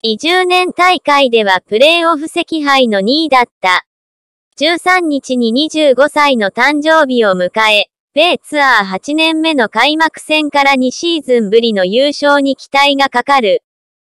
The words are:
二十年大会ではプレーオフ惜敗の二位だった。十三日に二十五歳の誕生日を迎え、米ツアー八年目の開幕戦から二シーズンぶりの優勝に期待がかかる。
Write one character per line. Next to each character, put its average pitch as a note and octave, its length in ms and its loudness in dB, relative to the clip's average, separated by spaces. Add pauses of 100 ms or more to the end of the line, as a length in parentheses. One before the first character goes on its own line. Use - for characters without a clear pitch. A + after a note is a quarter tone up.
二 A3 100 -2
十 F4+ 280 0
年 F4+ 260 0
大 F4+ 280 0
会 C#4 320 0
で A3+ 120 2
は F#3+ 240 0
プ G#3 120 -2
レ E4 260 2
ー - 20 2
オ E4+ 80 2
フ D4 100 -8
惜 D#4+ 380 -6
敗 C4+ 240 2
の G3+ 140 -2
二 C#4+ 240 -2
位 D4 40 -6
だ B3+ 120 2
っ A#3 40 0 (140)
た。 F3+ 280 -2 (680)
十 E4 220 -2
三 F4+ 320 0
日 C4 260 -4
に A#3 160 0
二 D4 160 -2
十 D4+ 280 2
五 C#4+ 140 2
歳 C#4+ 280 0
の G3+ 140 -2
誕 C#4+ 320 0
生 D#4 240 2
日 B3 180 0
を G3 60 2
迎 F3+ 180 -2 (220)
え、 G#3 180 0 (240)
米 D#4 240 0
ツ D4 240 -6
ア B3 200 2
ー - 20 -2
八 F#3+ 320 -6
年 D#4+ 260 0
目 D#4+ 140 0
の A3+ 120 0
開 C#4 300 0
幕 D#4+ 220 -2
戦 D#4 320 -2
か C#4 120 0
ら C#4 120 2
二 B3+ 160 0
シ E4+ 260 -4
ー C#4+ 60 -6
ズ A#3+ 180 0
ン G3 80 -4
ぶ A3+ 100 4
り A#3 140 0
の F#3 120 0
優 B3 240 0
勝 C#4+ 300 0
に C#4 160 0
期 - 160 -20
待 C#4 260 2
が C4+ 120 0
か A#3+ 140 -2
か C4+ 180 2
る。 F#3+ 220 0 (540)